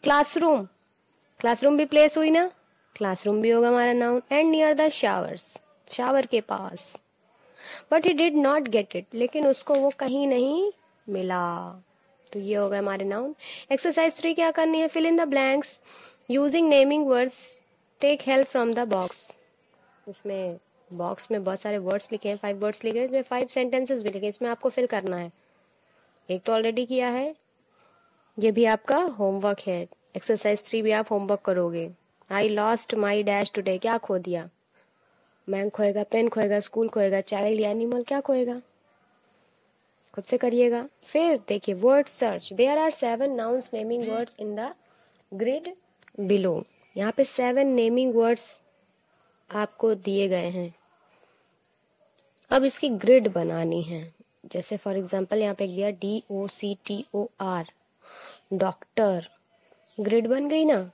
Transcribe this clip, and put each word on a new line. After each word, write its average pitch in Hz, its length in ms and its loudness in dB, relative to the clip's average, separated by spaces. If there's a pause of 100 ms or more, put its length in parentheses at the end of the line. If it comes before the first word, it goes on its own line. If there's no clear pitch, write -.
Classroom, 294 640 4 (720)
Classroom 247 360 4
भी 302 80 4
place 302 320 6
हुई 311 140 4
ना, 349 200 4 (460)
classroom 208 460 0
भी 226 80 4
होगा 233 180 4
हमारा 240 240 4
noun। 240 300 2 (100)
And 311 220 4
near 311 260 4
the 311 100 4 (120)
showers, - 580 -4 (300)
Shower 262 360 0
के 233 140 0
पास। 190 580 -8 (920)
But 320 140 4
he 370 80 4
did 302 320 2
not 294 220 4
get 208 220 0
it, 180 140 -8 (100)
लेकिन 247 320 0
उसको 277 280 2
वो 277 240 2
कहीं 277 280 -2
नहीं 285 460 0 (360)
मिला, 180 640 -4 (600)
तो 208 60 -8
ये 202 160 -4
होगा 202 240 0
हमारे 196 260 -4
noun। 233 300 -6 (380)
Exercise 330 440 2
three 330 180 -2
क्या 330 160 2
करनी 320 300 2
है, 320 80 2
fill 320 180 0
in 330 180 4
the - 100 -4
blanks 269 340 2 (600)
using 285 400 4
naming 285 380 6
words, 254 280 2 (640)
take 285 240 2
help 269 320 2
from 233 180 0
the 240 200 -2
box। - 380 -6 (760)
इसमें 190 500 -8 (340)
box 175 380 -6
में 208 140 -2
बहुत 190 160 -4
सारे 208 180 -4
words 190 340 -4
लिखे 214 160 -6
हैं, 208 80 -4
five 202 280 -6
words 208 200 -4
लिखे 226 140 -2
हैं, 254 80 0
इसमें 262 160 -2
five 247 240 -4
sentences 254 560 -2
भी 208 60 -4
लिखे 196 180 -6
हैं, - 20 -2
इसमें 233 220 -4
आपको 233 180 -2
fill 247 180 0
करना 190 300 -4
है। 170 160 -8 (960)
एक 180 120 -4
तो 226 100 0
already 226 340 0
किया 247 220 0
है, 269 280 -4 (1000)
ये 214 140 2
भी 226 120 4
आपका 220 320 2
homework 202 720 0
है, 175 200 -4 (300)
Exercise 208 480 0
three 226 180 -2
भी 214 80 2
आप 214 200 0
homework 202 300 -2
करोगे। 170 500 -2 (420)
"I 208 180 2
lost 214 440 0
my 208 300 0
dash 202 300 0
today", 190 260 -2
क्या 226 180 0
खो 196 200 -4
दिया? 175 300 -6 (1000)
Man 196 220 -2
खोएगा, 208 320 0
pen 226 260 0
खोएगा, 208 320 0
school 220 280 -4
खोएगा, 196 320 0
child 208 400 -2
या 208 100 0
animal, 233 320 -2
क्या 277 180 -2
खोएगा? 247 420 -2 (1500)
खुद 202 100 -10
से 247 140 -2
करिएगा। 240 500 2 (140)
फिर 311 460 2
देखिए, 202 260 -4
word 254 300 4
search, 202 480 -4
there 254 240 2
are 311 260 0
seven 247 380 -2
nouns 240 340 -4
naming 226 400 -4
words 233 260 -6
in 208 200 -8
the 277 140 -8 (680)
grid 302 280 -4 (500)
below। 190 420 0 (340)
यहाँ 202 160 -4
पे 277 120 2
seven 254 420 0
naming 247 480 2
words 233 460 0 (880)
आपको 208 440 -2
दिए 196 340 -2
गए 175 200 -2
हैं। 180 260 -8 (1800)
अब 262 140 4
इसकी 277 240 0
grid 220 440 6
बनानी 165 500 -2
है। 165 320 -10 (320)
जैसे 180 300 -6
for 196 200 -4
example 190 360 -4
यहाँ 208 220 0
पे 196 120 -4
दिया 190 240 -4
डी 202 400 -6
ओ 196 160 -6
सी 202 380 -8
टी 202 300 -8
ओ 208 120 -4 (140)
आर, 180 260 -4 (840)
doctor। 190 760 -2 (720)
grid 220 260 2
बन 269 220 0
गई 311 160 2
ना? 202 300 2